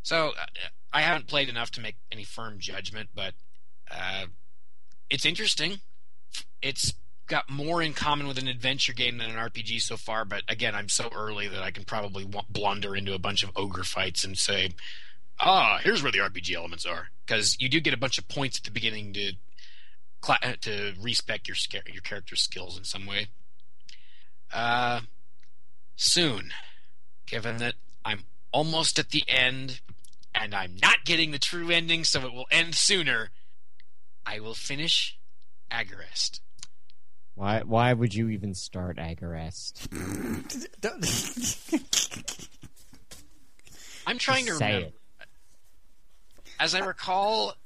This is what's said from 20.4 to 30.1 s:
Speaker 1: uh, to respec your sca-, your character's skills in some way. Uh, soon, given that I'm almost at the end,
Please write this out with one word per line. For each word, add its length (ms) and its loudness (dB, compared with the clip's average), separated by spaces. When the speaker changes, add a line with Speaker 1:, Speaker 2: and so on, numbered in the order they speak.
Speaker 1:
uh, 200 0
to 380 0
respec 460 0
your 80 -4
sca-, 380 -2
your 100 -6
character's 400 -2
skills 340 -2
in 80 -4
some 220 -2
way. 220 0
Uh, 480 2
soon, 580 4
given 320 0
that 160 0
I'm 200 0
almost 480 4
at 120 2
the 180 4
end, 520 4